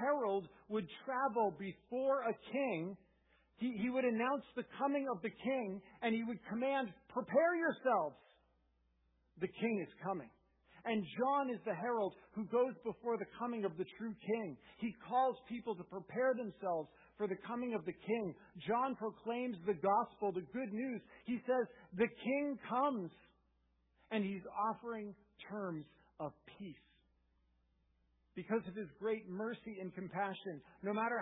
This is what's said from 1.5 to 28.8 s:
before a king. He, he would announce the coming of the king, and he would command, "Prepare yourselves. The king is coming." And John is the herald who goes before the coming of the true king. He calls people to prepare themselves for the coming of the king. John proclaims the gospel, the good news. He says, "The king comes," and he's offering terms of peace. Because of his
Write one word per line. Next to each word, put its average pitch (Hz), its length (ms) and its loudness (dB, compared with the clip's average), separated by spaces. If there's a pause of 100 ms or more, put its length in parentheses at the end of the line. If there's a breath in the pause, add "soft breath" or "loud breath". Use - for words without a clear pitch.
before 254 640 2
a 226 120 2 (180)
king. 196 440 2 (640 soft breath)
He, 240 240 0
he 247 80 2
would 254 140 4
announce 247 400 4 (100)
the 240 80 -4 (160)
coming 277 320 2
of 196 100 -2
the 208 140 -4
king, 214 480 -2 (180 loud breath)
and 226 140 2
he 226 80 0
would 226 160 -4 (100)
command, 262 400 0 (200)
"Prepare 311 480 4
yourselves. 226 600 2 (1200)
The 180 80 0
king 208 360 0
is - 80 -10 (100)
coming." 165 280 -4 (540 loud breath)
And 220 200 0 (140)
John 269 320 4
is 226 160 -4
the 202 80 0
herald 214 400 0 (180 loud breath)
who 208 140 -4
goes 247 260 4 (120)
before 226 340 -2
the 190 80 -4 (100)
coming 233 280 -2
of 165 120 0
the 180 80 -2 (140)
true 220 160 -6
king. 202 420 -2 (220 loud breath)
He 220 160 -4 (140)
calls 254 280 4 (120)
people 226 260 -4
to 175 80 -8
prepare 226 500 0
themselves 190 560 -2 (300 loud breath)
for 208 80 0
the 185 180 -2
coming 240 300 -4
of 170 100 -2
the 170 80 -4
king. 208 420 -2 (320 loud breath)
John 247 280 2
proclaims 226 600 -4 (100)
the 202 80 4
gospel, 202 580 2
the 175 220 -2
good 240 180 -4
news. 240 300 -2 (240 loud breath)
He 240 220 0
says, 254 180 4 (280 loud breath)
"The 220 140 4
king 277 500 0 (100)
comes," 240 420 2 (1040 soft breath)
and 214 120 2
he's 190 220 -4 (240)
offering 214 460 -6 (340)
terms 185 340 -4 (360 soft breath)
of 151 120 -6 (140)
peace. 175 320 -14 (1600)
Because 202 300 0
of 185 80 -8
his 202 140 -6 (100)